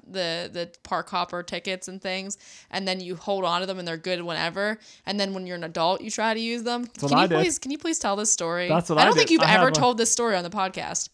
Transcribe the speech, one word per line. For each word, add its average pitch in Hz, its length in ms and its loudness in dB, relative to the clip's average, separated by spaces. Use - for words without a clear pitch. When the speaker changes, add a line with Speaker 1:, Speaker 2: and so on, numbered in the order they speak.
Speaker 1:
the, 175 460 -6
the 170 200 -8
park 165 260 -4
hopper 175 320 -4
tickets 185 460 -8
and 190 140 -14
things, 190 360 -8
and 190 180 -6
then 185 120 -2
you 180 160 -8
hold 190 300 -2
on 175 160 0
to 190 60 -4
them 190 120 -6
and 175 80 -8
they're 165 100 -6
good 175 240 -4
whenever. 175 560 -2
And 202 140 -4
then 196 140 -2
when 185 140 -6
you're 180 80 -8
an 170 80 -8
adult, 170 380 0
you 220 100 -10
try 220 220 -2
to 226 60 -2
use 233 240 -4
them. 240 200 -4
Speaker 2:
That's - 200 -10
what - 60 0
Speaker 1:
Can - 100 4
Speaker 2:
I - 40 6
Speaker 1:
you 190 60 4
Speaker 2:
did. 165 60 2
Speaker 1:
please, 311 240 2
can 262 120 -8
you 311 60 -6
please 330 220 -4
tell 202 180 0
this 214 140 0
story? 175 360 -2
Speaker 2:
That's 170 220 2
what 156 80 4
Speaker 1:
I 156 60 10
Speaker 2:
I - 20 12
Speaker 1:
don't 453 80 6
Speaker 2:
did. 494 60 6
Speaker 1:
think 392 120 4
you've 320 100 6
Speaker 2:
I - 60 6
had 214 100 8
Speaker 1:
ever 185 100 8
Speaker 2:
one. 254 60 4
Speaker 1:
told 247 240 4
this 233 140 2
story 233 240 2
on 175 80 0
the 175 60 -6
podcast. 185 640 -4